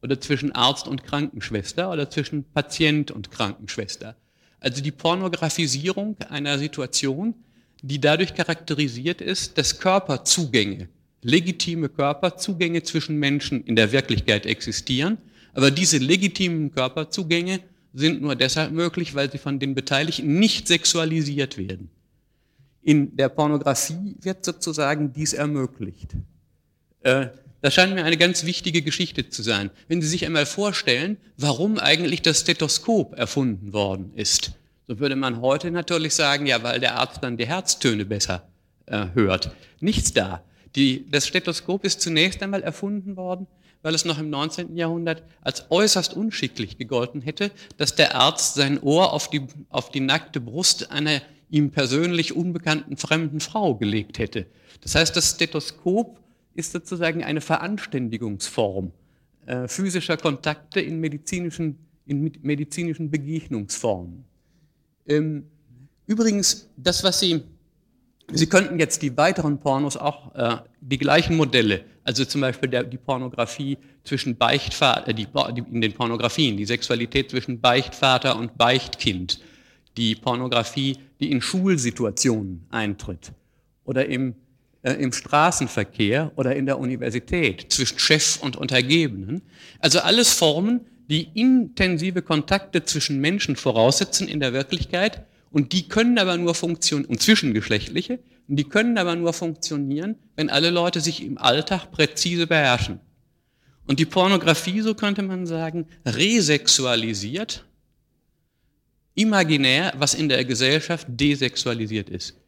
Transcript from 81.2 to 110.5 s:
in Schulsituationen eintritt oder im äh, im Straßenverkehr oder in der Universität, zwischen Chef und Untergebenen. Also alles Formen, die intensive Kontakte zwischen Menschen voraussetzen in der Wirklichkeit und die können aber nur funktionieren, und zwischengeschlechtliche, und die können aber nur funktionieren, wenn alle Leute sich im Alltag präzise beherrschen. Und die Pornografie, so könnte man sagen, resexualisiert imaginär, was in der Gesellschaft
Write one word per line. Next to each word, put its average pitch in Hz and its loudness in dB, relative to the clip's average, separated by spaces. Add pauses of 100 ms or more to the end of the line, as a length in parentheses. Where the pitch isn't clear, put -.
in 131 2
Schulsituationen 117 0
eintritt 104 -6 (520)
oder 120 0
im 127 -2 (480)
äh, 127 0
im 127 -2
Straßenverkehr 139 0
oder 135 0
in 135 -2
der 135 0
Universität, 127 -2
zwischen - 0
Chef - 4
und 131 -4
Untergebenen. 127 0 (360)
Also 160 4
alles 220 4
Formen, 185 4 (280)
die 156 0
intensive 190 2
Kontakte 175 0
zwischen 143 -2
Menschen 156 0
voraussetzen 127 2
in 151 -4
der 131 0
Wirklichkeit 175 -2 (240)
und 139 0
die 180 -2
können 233 4
aber 185 4
nur 170 2
funktionieren, 160 -2
und 117 0
zwischengeschlechtliche, 147 2 (280)
und 143 0
die 143 0
können 220 2
aber 175 0
nur 170 0
funktionieren, 156 -4 (200)
wenn 156 -2
alle 160 4
Leute 175 0
sich 160 -4
im - -8
Alltag 147 0
präzise 170 0
beherrschen. 139 2 (840)
Und 135 2
die 160 4
Pornografie, 180 2
so 220 0
könnte 208 -2
man 185 -4
sagen, 165 -4 (200)
resexualisiert 135 0 (1500)
imaginär, 160 4
was 139 2
in 156 0
der 127 4
Gesellschaft 131 0